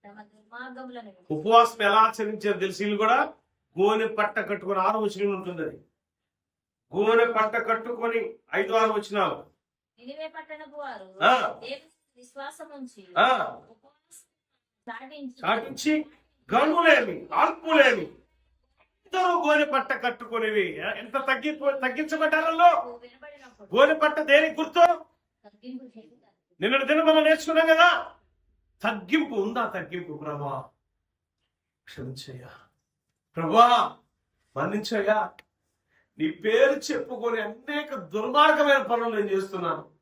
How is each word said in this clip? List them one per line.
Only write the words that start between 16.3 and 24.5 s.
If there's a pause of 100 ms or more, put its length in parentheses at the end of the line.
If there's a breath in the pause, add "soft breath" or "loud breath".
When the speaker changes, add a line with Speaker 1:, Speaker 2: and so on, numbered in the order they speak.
Speaker 2:
గనులేమి, (240)
అల్పులేమి, (800)
అందరూ (120)
గోనె
పట్ట (140)
కట్టుకొనివి. (360)
ఎంత (140)
తగ్గి-, (260)
తగ్గించబడ్డారో. (340)
Speaker 1:
వినబడినప్పుడు
Speaker 2:
గోనె
పట్ట (120)
దేనికి